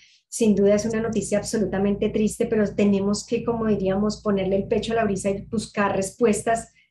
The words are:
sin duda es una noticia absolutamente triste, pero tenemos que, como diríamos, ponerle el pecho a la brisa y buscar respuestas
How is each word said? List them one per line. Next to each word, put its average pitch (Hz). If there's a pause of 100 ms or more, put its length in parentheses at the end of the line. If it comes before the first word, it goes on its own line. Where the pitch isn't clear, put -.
(280)
sin 214
duda 202
es 208
una 226
noticia 214
absolutamente 202
triste, 214
pero 208
tenemos 202
que, 233
como 226
diríamos, 202
ponerle 196
el 196
pecho 214
a 226
la 226
brisa 196
y 196
buscar 208
respuestas 226 (180)